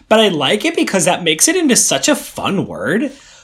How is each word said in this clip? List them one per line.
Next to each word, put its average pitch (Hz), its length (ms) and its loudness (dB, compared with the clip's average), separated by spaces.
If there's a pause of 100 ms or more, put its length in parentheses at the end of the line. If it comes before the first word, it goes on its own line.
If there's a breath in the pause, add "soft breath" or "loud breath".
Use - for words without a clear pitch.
but 220 120 4
I 220 80 4
like 180 360 -2
it 330 120 0
because 196 280 0
that 180 180 0
makes - 240 0
it 339 100 2
into 294 200 2
such - 320 0
a 294 80 2
fun - 500 -4
word. 123 460 -4 (320 loud breath)